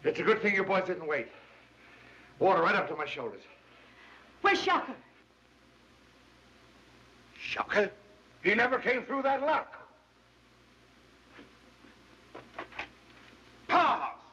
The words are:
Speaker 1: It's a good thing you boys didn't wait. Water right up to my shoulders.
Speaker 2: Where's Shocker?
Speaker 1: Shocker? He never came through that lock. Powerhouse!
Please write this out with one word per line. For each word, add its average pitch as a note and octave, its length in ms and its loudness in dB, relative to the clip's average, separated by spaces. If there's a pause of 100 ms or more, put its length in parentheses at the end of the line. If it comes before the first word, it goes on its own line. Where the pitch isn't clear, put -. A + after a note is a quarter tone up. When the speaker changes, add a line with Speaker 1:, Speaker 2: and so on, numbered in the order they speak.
Speaker 1:
It's D3+ 160 0
a E3+ 40 -4
good G#3+ 160 4
thing G#3 140 0
you F#3+ 100 0
boys F#3+ 220 0
didn't E3+ 220 -6
wait. C#3+ 220 -4 (1080)
Water F3+ 240 4
right F#3+ 140 2
up F#3+ 140 -2
to E3 60 -6
my D#3 120 -6
shoulders. A2 340 -10 (1000)
Speaker 2:
Where's G4 200 4
Shocker? E4+ 320 0 (2500)
Speaker 1:
Shocker? - 500 0 (540)
He F#3+ 100 4
never B3 240 2
came B3 240 -2
through C4+ 220 -4
that C4+ 180 0
lock. D4+ 320 -2 (4000)
Powerhouse! - 520 2 (140)